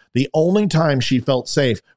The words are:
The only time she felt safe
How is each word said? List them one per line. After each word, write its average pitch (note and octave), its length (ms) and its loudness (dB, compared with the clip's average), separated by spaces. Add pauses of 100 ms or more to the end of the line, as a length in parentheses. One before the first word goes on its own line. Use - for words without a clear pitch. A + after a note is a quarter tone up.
(140)
The C3 200 0
only F#3 340 2
time D#3 320 0
she B2+ 200 0
felt B2+ 280 -2
safe B2+ 340 -2 (160)